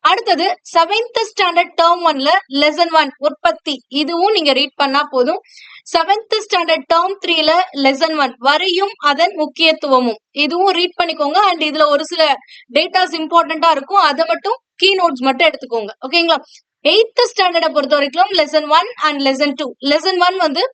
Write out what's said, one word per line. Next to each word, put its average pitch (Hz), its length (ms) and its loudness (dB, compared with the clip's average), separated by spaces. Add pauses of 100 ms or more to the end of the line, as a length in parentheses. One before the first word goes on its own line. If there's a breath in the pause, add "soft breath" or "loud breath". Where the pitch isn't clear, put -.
(100)
அடுத்தது 381 360 0 (240)
செவன்த் 427 480 0 (100)
ஸ்டாண்டர்ட் 349 520 -2
டேர்ம் 339 200 4 (100)
ஒன்ல 285 200 0 (320)
லெசன் 311 280 0 (100)
ஒன் 277 100 -2 (160)
உற்பத்தி, 311 480 -2 (260)
இதுவும் 339 360 0
நீங்க 294 220 2
ரீட் 277 220 -4
பண்ணா 277 220 0 (100)
போதும். 262 260 0 (540 loud breath)
செவன்த் 392 420 0 (120)
ஸ்டாண்டர்ட் 330 460 -2
டேர்ம் 349 300 2
த்ரீல 320 300 0 (320)
லெசன் 311 400 0
ஒன் 262 100 -4 (140)
வரியும் 370 440 0 (180)
அதன் 339 320 0
முக்கியத்துவமும், 285 760 0 (260)
இதுவும் 349 360 0
ரீட் 349 200 -4
பண்ணிக்கோங்க. 320 380 -2 (140)
And 320 180 -4
இதுல 302 240 2
ஒரு 302 180 -2
சில 330 100 0 (560 loud breath)
டேட்டாஸ் 349 440 0
இம்பார்ட்டன்டா 320 540 2
இருக்கும், 359 340 0
அதை 320 220 -2
மட்டும் 392 260 -4 (240)
கீ 294 180 4
நோட்ஸ் 269 300 0
மட்டும் 254 200 2
எடுத்துக்கோங்க. 226 420 -8 (140)
ஓகேங்களா? 330 340 0 (520 loud breath)
எய்த் 453 400 2
ஸ்டாண்டர்டை 339 420 0
பொறுத்த 285 260 0
வரைக்கும் 349 320 0 (100)
லெசன் 302 360 -2
ஒன் 392 100 0 (200)
and 285 200 -4
லெசன் 269 320 -2
டூ. 277 80 -6 (240)
லெசன் 349 360 0
ஒன் 381 180 -2
வந்து 302 280 -2